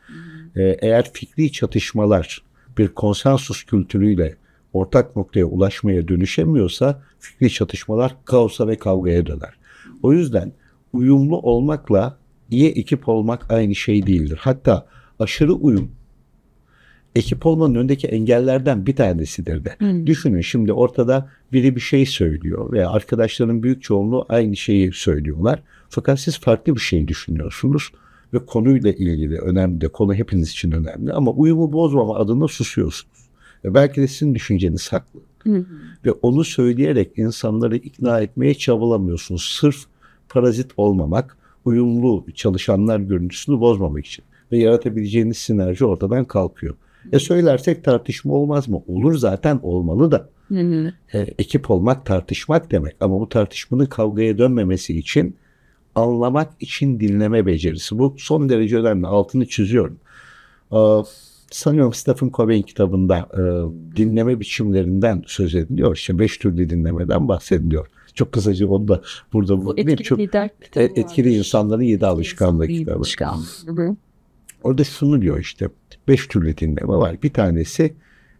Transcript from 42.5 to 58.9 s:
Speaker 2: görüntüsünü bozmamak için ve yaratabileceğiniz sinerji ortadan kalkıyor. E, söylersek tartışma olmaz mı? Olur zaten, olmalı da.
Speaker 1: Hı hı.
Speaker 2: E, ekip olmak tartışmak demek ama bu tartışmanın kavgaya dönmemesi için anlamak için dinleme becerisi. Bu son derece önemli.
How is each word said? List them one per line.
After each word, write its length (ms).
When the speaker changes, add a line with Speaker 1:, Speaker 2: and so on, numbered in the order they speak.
Speaker 2:
görüntüsünü 600
bozmamak 460
için 180
ve 60
yaratabileceğiniz 800
sinerji 460
ortadan 400
kalkıyor. 500
E, 60
söylersek 640
tartışma 500
olmaz 340
mı? 180
Olur 280
zaten, 480
olmalı 480
da. 180
Speaker 1:
Hı 120
hı. 320
Speaker 2:
E, 40
ekip 520
olmak 360
tartışmak 640
demek 300
ama 200
bu 80
tartışmanın 580
kavgaya 520
dönmemesi 600
için 380
anlamak 640
için 400
dinleme 460
becerisi. 520
Bu 200
son 300
derece 300
önemli. 280